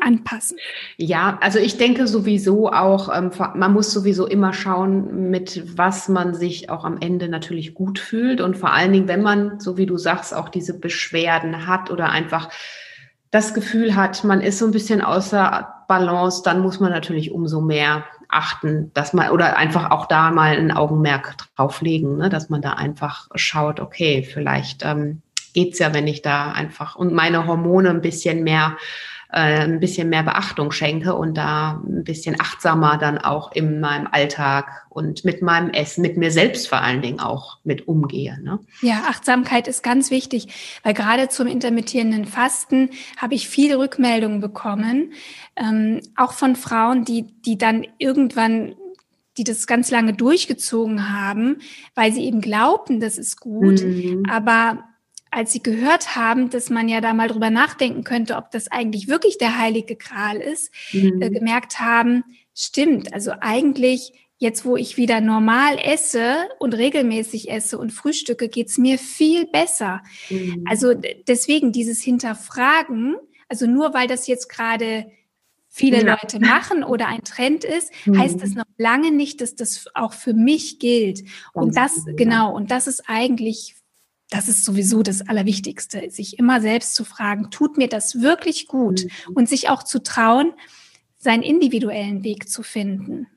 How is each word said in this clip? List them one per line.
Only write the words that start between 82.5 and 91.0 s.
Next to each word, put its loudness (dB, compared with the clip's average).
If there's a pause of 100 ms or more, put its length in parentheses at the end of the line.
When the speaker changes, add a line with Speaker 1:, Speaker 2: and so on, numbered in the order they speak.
Speaker 1:
und -6
das -2
ist -6
eigentlich, -4 (560)
das -4
ist 2
sowieso 2
das -4
Allerwichtigste, -4
sich -10
immer 4
selbst 0
zu -6
fragen, -6
tut -2
mir 2
das -4
wirklich 0
gut? 0
Speaker 2:
Mhm. -12
Speaker 1:
Und 4
sich 0
auch 0
zu -4
trauen, 2 (640)